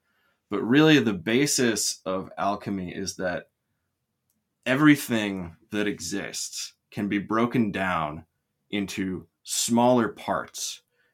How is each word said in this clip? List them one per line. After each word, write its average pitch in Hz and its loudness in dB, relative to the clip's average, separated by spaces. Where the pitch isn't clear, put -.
But 101 -2
really, 147 6
the 110 0
basis 113 0
of 92 -4
alchemy 98 -4
is 92 -8
that 87 -4
everything 113 2
that 104 -2
exists 87 -8
can 104 -4
be 101 0
broken 110 0
down 85 -2
into 95 -4
smaller 120 2
parts - -8